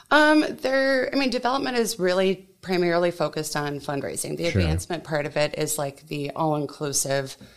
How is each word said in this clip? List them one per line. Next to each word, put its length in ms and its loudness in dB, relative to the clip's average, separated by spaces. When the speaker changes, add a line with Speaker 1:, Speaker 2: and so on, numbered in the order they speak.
Speaker 1:
Um, 340 6
they're, 520 2
I 40 -2
mean, 140 2
development 460 0
is 220 0
really 500 2
primarily 520 2
focused 440 -2
on 240 -2
fundraising. 560 -4
The 140 -2
Speaker 2:
Sure. 100 2
Speaker 1:
advancement 440 0
part 220 -2
of 100 -8
it 200 0
is, 220 -2
like, 300 -8
the 260 -4
all-inclusive, 1000 -2